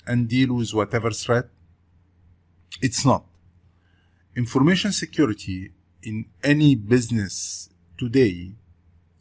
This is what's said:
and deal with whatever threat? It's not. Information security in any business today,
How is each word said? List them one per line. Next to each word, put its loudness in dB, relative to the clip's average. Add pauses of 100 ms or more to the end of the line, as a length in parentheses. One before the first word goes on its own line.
and 0
deal 2
with -2
whatever 0
threat? 0 (1400)
It's -2
not. 2 (1120)
Information 2
security -4 (320)
in -8 (180)
any 4
business -2 (280)
today, 0 (680)